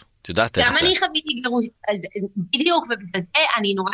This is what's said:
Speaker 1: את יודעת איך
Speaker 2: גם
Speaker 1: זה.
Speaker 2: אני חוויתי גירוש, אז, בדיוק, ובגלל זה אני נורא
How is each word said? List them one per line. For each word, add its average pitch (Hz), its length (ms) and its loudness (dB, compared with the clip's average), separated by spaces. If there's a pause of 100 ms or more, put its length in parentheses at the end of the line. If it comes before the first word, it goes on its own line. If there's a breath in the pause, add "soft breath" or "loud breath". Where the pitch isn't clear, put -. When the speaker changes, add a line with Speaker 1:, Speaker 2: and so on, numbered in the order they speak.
(220)
Speaker 1:
את - 80 -16
יודעת 220 280 0
איך 247 100 4
Speaker 2:
גם 247 60 2
Speaker 1:
זה. 302 60 2
Speaker 2:
אני 359 160 4
חוויתי 311 380 -2 (100)
גירוש, 240 220 0 (240)
אז, 208 120 -2 (360)
בדיוק, 302 480 2
ובגלל 196 360 -4
זה 170 80 -10 (280)
אני 202 160 0
נורא 190 200 -2